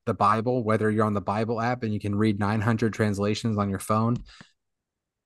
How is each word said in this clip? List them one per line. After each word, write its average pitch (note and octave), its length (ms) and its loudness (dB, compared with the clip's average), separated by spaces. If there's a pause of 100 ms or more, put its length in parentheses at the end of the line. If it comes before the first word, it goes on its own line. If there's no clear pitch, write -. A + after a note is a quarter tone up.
the A#2 80 0
Bible, A2+ 500 2
whether G#2+ 280 2
you're G#2+ 140 2
on G#2+ 80 0
the G2+ 80 0
Bible A2 400 -2
app B2 220 -2
and G#2+ 100 -2
you G2+ 60 -2
can G2+ 140 -4
read G#2 240 2
nine G#2 240 0
hundred A2 320 2
translations G#2 640 0
on G2+ 120 0
your F#2+ 100 -4
phone, A2+ 380 0 (1080)